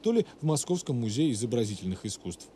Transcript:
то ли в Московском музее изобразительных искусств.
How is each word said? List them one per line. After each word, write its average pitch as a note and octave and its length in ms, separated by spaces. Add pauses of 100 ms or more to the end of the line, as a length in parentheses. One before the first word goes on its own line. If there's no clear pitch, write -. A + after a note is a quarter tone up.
то A3+ 80
ли A#3 120 (160)
в D3 60
Московском D#3 540
музее A#2+ 320
изобразительных G#2+ 720
искусств. - 500